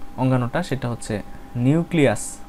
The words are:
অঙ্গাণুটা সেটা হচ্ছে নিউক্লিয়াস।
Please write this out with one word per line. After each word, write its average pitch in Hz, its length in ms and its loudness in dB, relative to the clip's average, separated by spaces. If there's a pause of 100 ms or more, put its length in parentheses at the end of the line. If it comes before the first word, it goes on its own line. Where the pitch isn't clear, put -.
(160)
অঙ্গাণুটা 127 460 2
সেটা 135 260 -4
হচ্ছে 113 340 -4 (340)
নিউক্লিয়াস। 139 840 2 (100)